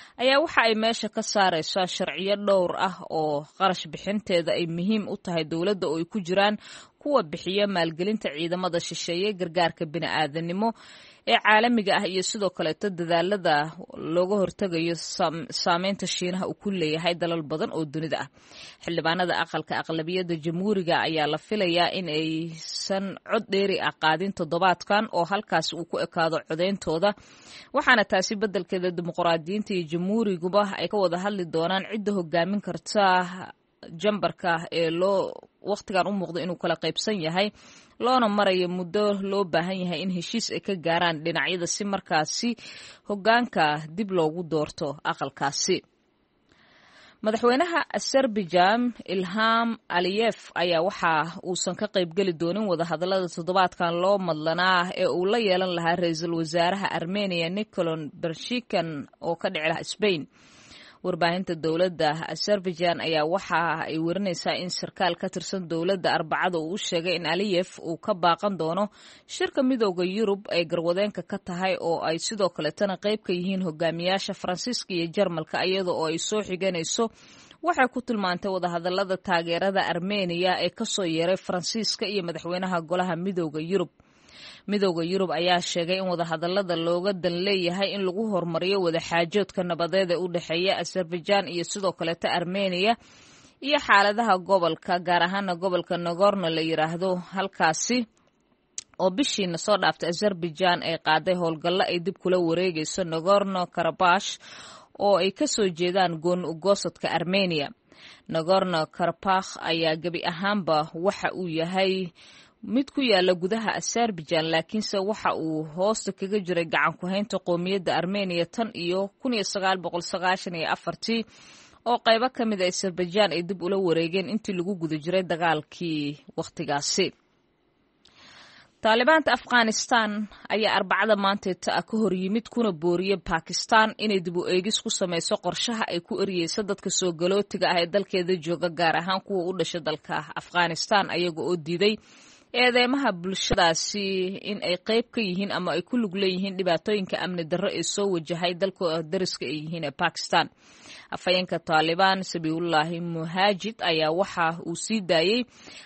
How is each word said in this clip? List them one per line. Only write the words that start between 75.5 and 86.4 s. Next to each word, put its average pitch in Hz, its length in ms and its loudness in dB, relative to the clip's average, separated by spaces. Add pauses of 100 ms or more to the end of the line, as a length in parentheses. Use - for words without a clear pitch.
iyada 185 260 0
oo 151 140 0
ay 160 160 -2
soo 214 240 -2
xiganayso 185 600 -2 (580)
waxay 311 260 2
ku - 140 -4
tilmaantay 196 500 -2
wadahadallada 180 640 -2
taageerada 180 720 0
Armenia 180 720 0
ee 165 100 0
ka - 160 -4
soo 196 240 -2
yeeray 170 320 0
Faransiiska 190 640 -4
iyo 196 180 -2
madaxweynaha 175 580 -4
golaha 180 360 -2
midowga 170 440 -2
Yurub. 175 280 0 (760)
Midowga 190 400 0
Yurub 185 280 0
ayaa 175 280 4
sheegay 175 380 -2
in 190 100 -2
wadahadallada 170 680 0